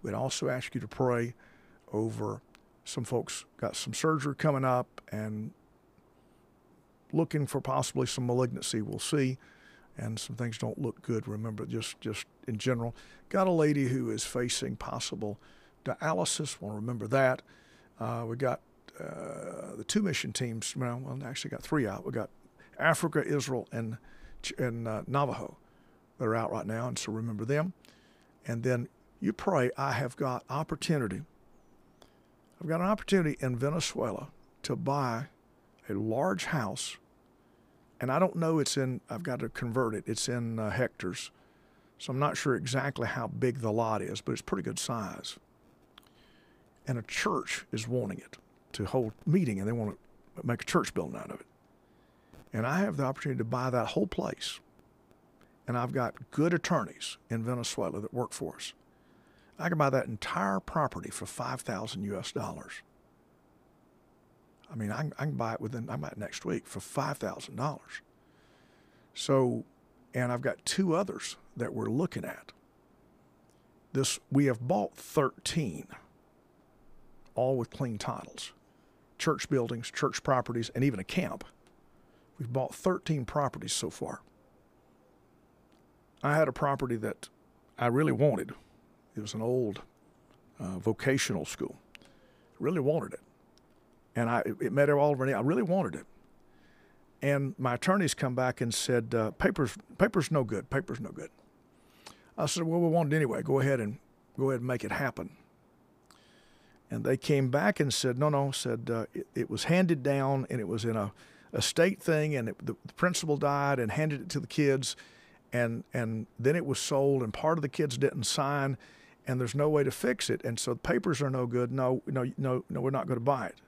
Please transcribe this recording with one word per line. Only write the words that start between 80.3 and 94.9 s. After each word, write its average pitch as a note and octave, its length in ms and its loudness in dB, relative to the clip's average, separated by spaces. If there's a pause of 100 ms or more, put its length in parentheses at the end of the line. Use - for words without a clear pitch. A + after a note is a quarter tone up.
and B2 100 2
even A#2+ 160 2
a F#2 40 -6
camp. - 400 -2 (920)
We've A#2+ 140 -6
bought C3+ 220 -2
thirteen E3 500 0
properties - 480 -2
so - 160 -2
far. - 320 -8 (2000)
I C#3+ 140 4
had D#3 120 6
a B2 40 -2
property C3+ 440 0
that G#2+ 340 -6 (480)
I A#2+ 80 2
really C#3 260 4
wanted. A#2 400 2 (640)
It A2+ 40 -6
was G#2+ 120 -6
an A2 80 -4
old, A2+ 400 0 (800)
uh, F#2 180 -6
vocational A2+ 680 0
school. - 300 -6 (800)
Really D#3 220 0
wanted C3+ 340 0
it. - 60 -12 (920)
And A#2 140 2
I, A#2 160 4
it, G#2+ 160 -2
it - 120 0
met C#3+ 180 6